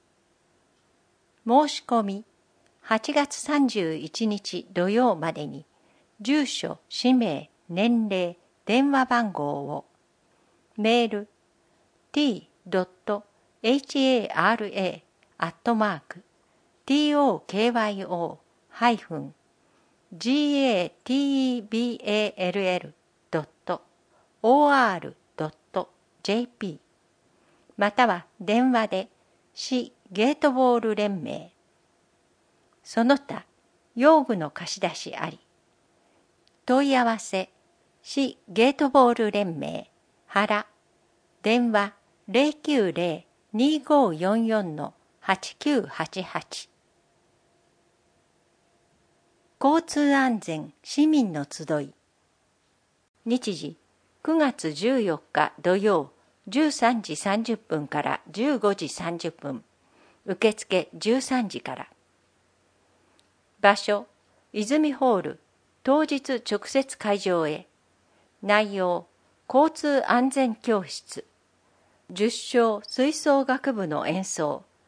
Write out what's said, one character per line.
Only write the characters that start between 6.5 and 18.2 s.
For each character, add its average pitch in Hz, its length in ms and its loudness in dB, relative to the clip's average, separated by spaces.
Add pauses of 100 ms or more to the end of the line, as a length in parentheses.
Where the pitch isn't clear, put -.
氏 - 240 2
名、 190 360 0 (200)
年 220 400 0
齢、 180 280 -4 (280)
電 269 260 2
話 262 140 2
番 240 260 0
号 143 300 -4
を。 143 240 -10 (920)
メ 226 300 4
ー 220 40 -4
ル、 208 200 -6 (840)
テ 294 80 -2
ィ 277 220 2
ー - 20 -20 (240)
ド 185 140 0
ッ 180 60 -6 (180)
ト 208 180 -4 (400)
エ 233 120 4
イ 277 60 0
チ - 180 -6
エ 262 260 2
ー - 80 -10
ア 190 200 2
ー 226 40 0
ル 208 200 -8
エ 180 260 -4 (360)
ー 156 60 -4
ア 165 40 -6
ッ - 140 -14
ト 233 120 2
マ 214 200 0
ー 147 40 -12 (100)
ク - 140 -18 (600)
テ 269 80 0
ィ 294 180 4
ー 294 80 2
オ 262 200 2
ー - 80 -14
ケ 214 220 0
ー 240 40 0
ワ 220 160 0
イ 196 140 -8
オ 170 320 -6